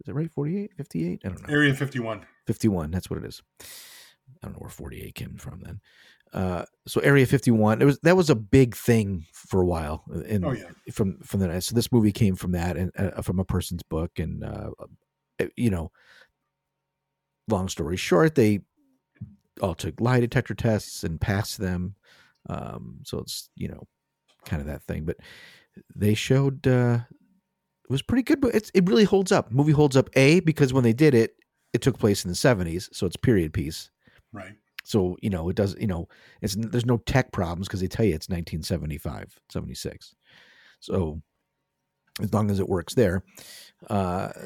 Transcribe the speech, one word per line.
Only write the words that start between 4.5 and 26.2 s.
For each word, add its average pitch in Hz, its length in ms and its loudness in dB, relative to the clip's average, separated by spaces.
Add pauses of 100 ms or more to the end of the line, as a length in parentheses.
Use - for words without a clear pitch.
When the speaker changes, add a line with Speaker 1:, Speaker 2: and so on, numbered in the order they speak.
Speaker 1:
know - 40 -16
where - 100 -14
forty-eight - 460 -14
came - 220 -12
from - 240 -14
then. - 200 -14 (520)
Uh, 92 320 -2 (220)
so - 140 -4
Area 139 240 6
fifty-one, 113 560 2
it 131 60 4
was, 139 140 4
that 170 160 4
was 175 120 4
a 151 60 4
big 113 420 4
thing 98 560 0
for - 300 -2
a 90 40 4
while. 80 380 -4 (220)
In, 98 180 -2
Speaker 2:
Oh, 127 80 -2
yeah. - 180 -10 (220)
Speaker 1:
from, 98 280 -2
from - 200 -4
the, 90 200 0
so - 140 -6
this 117 180 0
movie 107 200 4
came 98 240 2
from 90 160 -4
that, 90 240 -2
and, 185 220 -2
uh, - 240 -4
from - 160 -2
a 95 60 0
person's 87 400 -4
book, 82 340 -6
and, 80 260 -6
uh, 104 260 -10 (680)
uh, - 60 -2 (100)
you 120 140 2
know, 87 220 -4 (1600)
long 95 200 -2
story 85 280 -4
short, 160 380 2
they 107 260 4 (1000)
all 90 140 -2
took - 260 -8
lie 123 200 2
detector 117 340 0
tests - 500 -2
and 160 160 -6
passed - 380 -2
them. 92 360 -4 (540)
Um, - 560 -12
so - 140 -10
it's, - 380 -12
you - 120 -8
know, - 180 -16 (600)
kind 78 160 -6
of 69 60 -12
that 71 160 -10
thing. 80 200 -6
But 82 140 -6 (760)
they 104 200 2
showed, 131 520 0